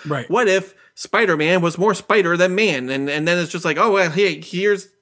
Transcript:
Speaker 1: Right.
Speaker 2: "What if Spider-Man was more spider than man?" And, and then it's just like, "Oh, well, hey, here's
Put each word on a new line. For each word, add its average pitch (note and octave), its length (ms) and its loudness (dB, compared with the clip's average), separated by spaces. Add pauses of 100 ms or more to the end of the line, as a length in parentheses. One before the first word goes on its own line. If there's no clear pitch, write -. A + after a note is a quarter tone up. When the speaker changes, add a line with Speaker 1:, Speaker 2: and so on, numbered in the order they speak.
Speaker 1:
Right. D3 240 -6
Speaker 2:
"What A3+ 180 2
if F#3+ 260 0 (220)
Spider-Man F3+ 640 0
was E3+ 180 0
more G3+ 160 2
spider F#3 440 0
than F3+ 180 2
man?" D3+ 340 0
And, C#3 200 -4
and D3+ 180 -2
then F3 100 2
it's E3+ 140 -4
just E3+ 140 -6
like, D#3 120 0
"Oh, G#3+ 140 2
well, F#3 180 2
hey, E3+ 300 0
here's F#3+ 480 -4 (140)